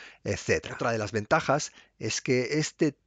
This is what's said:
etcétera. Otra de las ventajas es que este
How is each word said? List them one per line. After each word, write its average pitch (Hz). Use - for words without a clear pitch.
etcétera. -
Otra 123
de 117
las 104
ventajas 139
es -
que 127
este 156